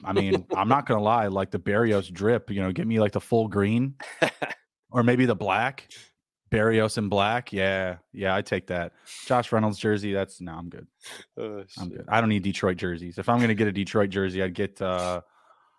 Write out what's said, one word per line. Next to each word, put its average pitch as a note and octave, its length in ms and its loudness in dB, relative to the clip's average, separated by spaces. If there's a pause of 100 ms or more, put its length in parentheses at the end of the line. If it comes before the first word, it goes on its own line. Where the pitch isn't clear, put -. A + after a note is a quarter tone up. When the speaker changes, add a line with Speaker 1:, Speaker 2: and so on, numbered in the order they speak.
Speaker 1:
I F#2+ 100 -6
mean, G2 360 0
Speaker 2:
<laughs> - 60 -4
Speaker 1:
I'm G2 120 0
not C3+ 180 2
gonna A2 160 2
lie, G#2+ 260 2
like, F#2+ 240 -2
the G2+ 80 -4
Berrios G2+ 520 2
drip, G#2+ 400 0
you G2 100 -2
know, F#2 120 0
get G2 140 -4
me, A2+ 120 2
like, G#2 140 2
the G2 80 -2
full A2+ 260 0
green A2+ 480 0 (260)
Speaker 2:
<laughs> - 680 -6
Speaker 1:
or B2 120 2
maybe B2 220 6
the A#2 100 2
black. G#2 520 -2 (640)
Berrios A2 460 4
in G#2+ 120 -2
black. G#2 440 0
Yeah, F#2+ 440 0 (160)
yeah, F#2+ 220 -2
I G2+ 60 0
take G2+ 260 -4
that. F2 260 -6 (320)
Josh B2 260 0
Reynolds A2 260 0
jersey, G#2+ 360 -2
that's, G2 280 -4
no, E2+ 120 -12
I'm E2+ 160 -12
good. D#2+ 180 -18 (500)
Speaker 2:
Oh, G#2+ 260 -10 (140)
Speaker 1:
I'm F#2+ 120 -10
Speaker 2:
shit. - 80 -12
Speaker 1:
good. - 120 -14
I A2 100 4
don't A2+ 100 2
need G2+ 140 2
Detroit F#2+ 340 0
jerseys. F2 400 -6
If - 120 -2
I'm A#2+ 100 4
gonna A2+ 160 4
get G#2+ 120 2
a G2+ 40 0
Detroit G2+ 380 0
jersey, F#2+ 340 -2
I'd F2+ 120 -4
get, G2 260 -4
uh, F2+ 400 -2 (580)